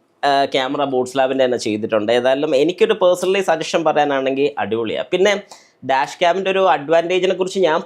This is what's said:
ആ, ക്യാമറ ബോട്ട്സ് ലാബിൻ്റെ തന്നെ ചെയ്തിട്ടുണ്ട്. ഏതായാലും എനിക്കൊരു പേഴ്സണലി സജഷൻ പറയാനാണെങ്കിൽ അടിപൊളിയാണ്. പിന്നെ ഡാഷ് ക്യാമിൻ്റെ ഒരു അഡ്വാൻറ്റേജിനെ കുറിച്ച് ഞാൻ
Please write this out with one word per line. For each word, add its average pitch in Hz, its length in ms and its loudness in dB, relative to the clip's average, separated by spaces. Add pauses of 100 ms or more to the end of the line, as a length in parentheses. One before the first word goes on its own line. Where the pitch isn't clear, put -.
(240)
ആ, 139 220 2
ക്യാമറ 143 380 -2
ബോട്ട്സ് 127 340 -2
ലാബിൻ്റെ 135 280 2
തന്നെ 123 120 0
ചെയ്തിട്ടുണ്ട്. 110 540 -2
ഏതായാലും 135 440 2
എനിക്കൊരു 175 380 2
പേഴ്സണലി 185 480 0
സജഷൻ 165 420 -2
പറയാനാണെങ്കിൽ 143 760 0
അടിപൊളിയാണ്. 104 540 -4
പിന്നെ 196 320 0 (420)
ഡാഷ് 135 340 -2
ക്യാമിൻ്റെ 185 320 0
ഒരു 190 160 2
അഡ്വാൻറ്റേജിനെ 170 680 2
കുറിച്ച് 185 240 -4
ഞാൻ 165 260 2